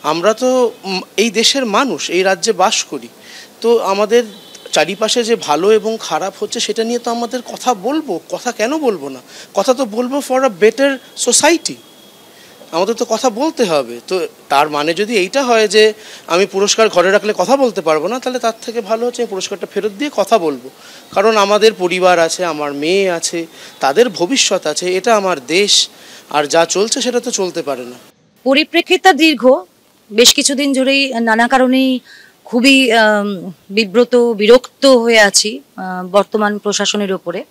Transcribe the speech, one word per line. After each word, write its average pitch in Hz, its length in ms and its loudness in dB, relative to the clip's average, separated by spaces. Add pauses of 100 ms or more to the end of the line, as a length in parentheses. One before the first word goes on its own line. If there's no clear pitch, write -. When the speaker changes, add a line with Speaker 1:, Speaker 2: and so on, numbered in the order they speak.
Speaker 1:
আমরা 170 320 0
তো, 254 360 0 (140)
উম, 185 160 -4 (160)
এই 226 140 0
দেশের 226 360 0
মানুষ, 208 440 -2
এই 175 120 0
রাজ্যে 190 300 0
বাস 185 320 0
করি, 120 240 -12 (520)
তো 226 180 2
আমাদের 202 460 0 (480)
চারিপাশে 202 520 0
যে 226 120 0
ভালো 165 360 0
এবং 220 280 0
খারাপ 175 400 -6
হচ্ছে, 214 200 -8
সেটা 220 240 -4
নিয়ে 240 140 -4
তো 240 120 -6
আমাদের 240 320 -6
কথা 240 320 -4
বলবো। 226 460 -4 (100)
কথা 233 220 -6
কেন 254 260 -2
বলবো 190 300 -4
না? 131 120 -12 (340)
কথা 240 200 2
তো 269 100 -2
বলবো 247 440 -4
for 262 120 0
a 269 100 2 (100)
better 262 360 2 (300)
society। 285 460 2 (1000)
আমাদের 190 240 0
তো 240 140 -4
কথা 226 220 0
বলতে 262 340 -2
হবে। 127 440 -2
তো 175 180 -4 (220)
তার 147 220 2
মানে 147 240 -2
যদি 214 220 -2
এইটা 196 280 0
হয় 220 240 2
যে 214 240 4 (340)
আমি 185 200 0
পুরস্কার 202 420 0
ঘরে 180 220 2
রাখলে 208 260 0
কথা 202 200 2
বলতে 233 240 0
পারবো 156 280 0
না, 247 100 -4
তাহলে 247 200 -6
তার 226 140 -2 (100)
থেকে 233 180 -6
ভালো 226 260 -4
হচ্ছে 240 160 -6
আমি 226 60 -4
পুরস্কারটা 190 460 -8
ফেরত 202 180 -4
দিয়ে 254 240 -6
কথা 214 220 2
বলবো। 135 320 -4 (400)
কারণ 214 260 2
আমাদের 208 360 4
পরিবার 180 460 2
আছে, 165 260 0
আমার 151 280 -4
মেয়ে 180 380 0
আছে, 165 360 -6 (340)
তাদের 165 280 2
ভবিষ্যৎ 180 580 -2
আছে, 180 300 -2
এটা 220 200 2
আমার 175 300 -2
দেশ। 196 420 0 (420)
আর 147 160 0
যা 165 180 4
চলছে, 196 360 -2
সেটা 240 200 -2
তো 247 100 -8
চলতে 170 320 -4
পারে 127 220 -6
না। 123 120 -16 (480)
Speaker 2:
পরিপ্রেক্ষিতটা 311 680 2
দীর্ঘ, 269 340 2 (680)
বেশ 233 220 4
কিছুদিন 285 380 0
ধরেই 262 420 0
নানা 233 340 2
কারণেই 262 520 2 (440)
খুবই, 254 480 4
আম, 202 600 2 (180)
বিব্রত, 226 460 2
বিরক্ত 240 680 4
হয়ে 233 340 6
আছি, 214 400 2 (160)
আহ, 185 300 -8
বর্তমান 208 520 0
প্রশাসনের 202 540 -2
ওপরে। 180 380 -8